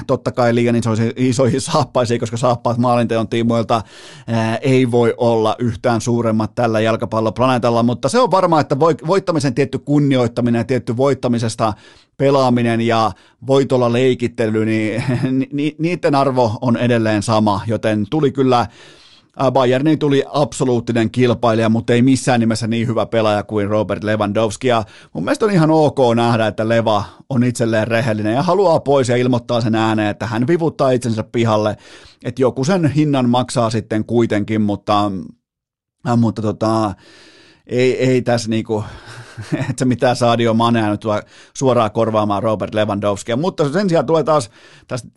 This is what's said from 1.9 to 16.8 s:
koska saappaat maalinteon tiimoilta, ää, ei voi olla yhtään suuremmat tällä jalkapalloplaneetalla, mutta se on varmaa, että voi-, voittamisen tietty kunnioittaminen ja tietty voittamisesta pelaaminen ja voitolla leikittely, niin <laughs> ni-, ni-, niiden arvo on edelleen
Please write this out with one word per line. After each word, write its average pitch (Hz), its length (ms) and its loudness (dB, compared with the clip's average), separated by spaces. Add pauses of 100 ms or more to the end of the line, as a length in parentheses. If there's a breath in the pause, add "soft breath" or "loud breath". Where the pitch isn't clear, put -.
koska 117 180 -6
saappaat 120 400 0
maalinteon 120 500 0
tiimoilta, 117 540 0 (460 loud breath)
ää, 113 300 -2
ei 131 340 2
voi 117 260 2
olla 113 420 2
yhtään 117 420 -2
suuremmat 113 540 -2
tällä 113 240 0
jalkapalloplaneetalla, 113 1040 0
mutta 123 260 -2
se 233 100 0
on 233 120 2
varmaa, 180 280 2
että 139 200 -2
voi-, 160 280 0
voittamisen 165 460 0
tietty 135 260 -2
kunnioittaminen 123 800 0
ja 113 60 -2
tietty 120 320 -2
voittamisesta 120 760 0 (440 loud breath)
pelaaminen 123 640 2
ja 113 300 0 (360 soft breath)
voitolla 135 460 2
leikittely, 117 720 0
niin 110 380 -2 (100)
<laughs> 131 260 -2
ni-, 131 120 -4
ni-, 143 280 -4
niiden 165 360 0
arvo 127 460 2
on 123 160 2
edelleen 113 460 0